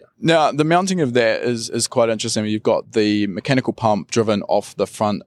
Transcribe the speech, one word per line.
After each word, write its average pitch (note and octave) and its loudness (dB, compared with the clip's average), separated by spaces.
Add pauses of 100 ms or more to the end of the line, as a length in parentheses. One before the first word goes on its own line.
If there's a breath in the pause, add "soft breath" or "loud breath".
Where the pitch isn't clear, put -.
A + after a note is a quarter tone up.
(220)
Now, E3 4
the D3 0
mounting F3+ 0
of B2+ 0
that A2+ 2
is, A#2 -4
is A#2 -4
quite A#2 2
interesting. A2+ -2
You've G#2+ -2
got - 0
the G#2 2
mechanical A#2 -2
pump G#2+ 0
driven G#2+ 0
off - -2
the F#2+ -2
front G#2 -4